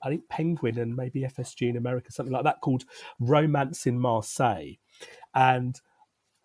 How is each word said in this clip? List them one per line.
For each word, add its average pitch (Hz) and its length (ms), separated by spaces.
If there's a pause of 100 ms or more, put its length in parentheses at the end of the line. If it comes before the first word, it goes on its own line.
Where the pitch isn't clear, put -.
I - 60
think, 165 200
Penguin 156 500
and 117 160
maybe 131 300
F 127 160
S - 120
G 123 160
in 120 80
America, 123 360
something 131 200
like 131 120
that, 147 180
called 131 220 (340)
Romance 139 680
in 123 120
Marseille. 113 800 (580)
And 127 440 (680)